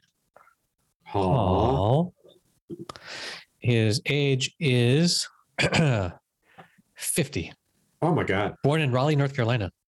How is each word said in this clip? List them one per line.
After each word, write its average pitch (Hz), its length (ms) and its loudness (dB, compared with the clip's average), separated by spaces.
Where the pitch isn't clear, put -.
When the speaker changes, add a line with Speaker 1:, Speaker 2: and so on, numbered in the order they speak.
Speaker 1:
Hall. 95 280 -2
Speaker 2:
Hall. 117 800 2
His 113 460 0
age 139 540 0
is 135 680 2
<clears throat> 120 540 0
fifty. - 560 -4
Speaker 1:
Oh, 156 120 2
my 107 100 0
God. 95 400 -2
Speaker 2:
Born 151 180 2
in 139 100 0
Raleigh, 139 240 2
North 139 200 0
Carolina. 113 360 0